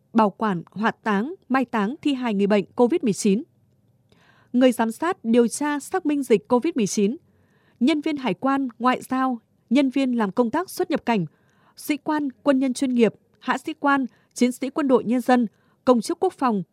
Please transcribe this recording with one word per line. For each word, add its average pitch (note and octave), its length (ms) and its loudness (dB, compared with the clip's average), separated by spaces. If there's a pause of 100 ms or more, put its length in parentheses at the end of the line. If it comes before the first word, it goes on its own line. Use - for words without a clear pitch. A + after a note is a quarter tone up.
(140)
bảo A3 160 4
quản, F#3+ 420 -2
hỏa G#3+ 200 -2
táng, A3 440 -2 (140)
mai B3+ 160 0
táng A3 360 -2
thi D4 120 -2
hài B3 200 -4
người G3 140 2
bệnh G3+ 180 2 (100)
covid B3 280 2
mười A3 100 0
chín. G#3+ 300 0 (1080)
Người B3+ 180 4
giám A3+ 200 -2
sát, E4 320 -4
điều A#3+ 240 4
tra, D4 320 -6
xác F4+ 260 -6
minh C#4+ 180 -2
dịch G#3+ 240 2
covid B3 280 0
mười G#3+ 120 0
chín. G#3+ 300 0 (640)
Nhân D4 220 2
viên D4+ 160 -4
hải B3+ 160 -4
quan, C4+ 340 -2 (120)
ngoại B3 220 0
giao, C4 380 -2 (300)
nhân C4+ 200 2
viên C4 240 0
làm A3 180 0
công A#3+ 180 0
tác E4 200 -4
xuất - 220 -4
nhập C4+ 140 -4
cảnh, G#3+ 200 0 (500)
sĩ - 220 -6
quan, D4+ 320 -4 (140)
quân C#4 160 2
nhân C4 140 0
chuyên B3+ 220 -2
nghiệp, A3 180 4 (260)
hạ B3 180 -2
sĩ D#4 160 -12
quan, C#4 320 0 (280)
chiến B3 180 2
sĩ B3+ 180 -8
quân D4+ 180 -2
đội B3+ 160 4
nhân A#3+ 180 0
dân, B3 260 2 (380)
công B3+ 160 4
chức - 180 -6
quốc F#4 140 0
phòng, A3 400 -2